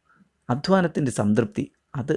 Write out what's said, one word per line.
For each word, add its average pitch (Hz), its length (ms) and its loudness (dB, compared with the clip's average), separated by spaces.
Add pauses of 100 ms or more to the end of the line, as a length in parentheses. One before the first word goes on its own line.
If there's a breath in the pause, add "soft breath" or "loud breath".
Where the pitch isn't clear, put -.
(480 soft breath)
അധ്വാനത്തിൻ്റെ 160 640 0
സംതൃപ്തി 107 520 0 (300)
അത് 147 220 -4